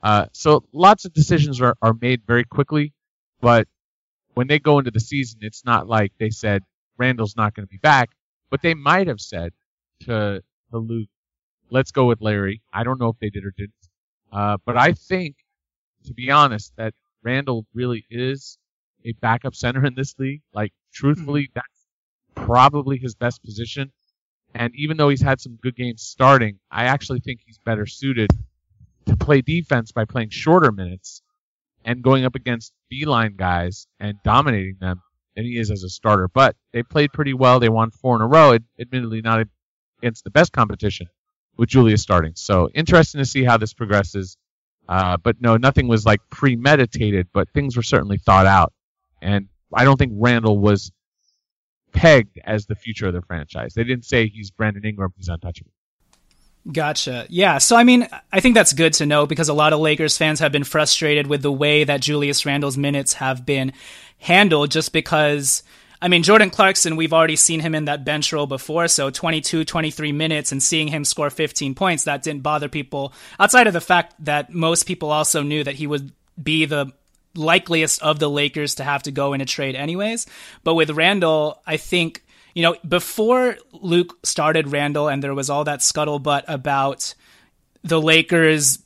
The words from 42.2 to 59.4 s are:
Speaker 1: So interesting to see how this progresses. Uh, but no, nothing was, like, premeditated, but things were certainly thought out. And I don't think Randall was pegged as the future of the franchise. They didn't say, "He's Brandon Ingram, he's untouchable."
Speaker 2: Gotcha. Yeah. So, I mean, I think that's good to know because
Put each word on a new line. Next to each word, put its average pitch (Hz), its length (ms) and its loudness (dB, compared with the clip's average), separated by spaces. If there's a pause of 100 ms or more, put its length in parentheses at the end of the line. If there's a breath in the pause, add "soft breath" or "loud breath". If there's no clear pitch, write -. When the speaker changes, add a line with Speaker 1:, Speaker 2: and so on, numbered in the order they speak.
Speaker 1:
So 90 380 0
interesting 160 440 2
to 135 60 -2
see 131 200 -2
how 120 140 4
this 107 160 -4
progresses. 98 600 -2 (520)
Uh, 90 300 0
but 113 220 -2
no, 117 160 4
nothing 131 320 2
was, 110 180 2
like, 104 140 4 (100)
premeditated, 120 1040 0
but - 180 -2
things 139 260 -4
were 120 60 -2
certainly 101 340 0
thought 95 300 4
out. 95 260 4 (480)
And 98 280 -2 (260)
I 120 100 2
don't 135 140 4
think 127 160 0
Randall 110 440 2
was 101 340 2 (1000)
pegged 139 520 4
as 107 220 -4
the 107 80 -8
future 107 340 -8
of 87 60 -2
the 90 80 -6
franchise. 73 520 -10
They 117 80 -2
didn't 120 220 -4
say, 113 240 0
"He's 101 220 -12
Brandon 104 340 -4
Ingram, 101 320 -4
he's 90 120 -12
untouchable." 87 440 -12 (1000)
Speaker 2:
Gotcha. 143 580 -6
Yeah. 175 300 2
So, - 180 4
I 233 60 8
mean, 247 240 6 (260)
I 190 80 0
think 247 140 4
that's 214 180 6
good 160 220 2
to 151 120 0
know 147 200 2
because 156 220 -2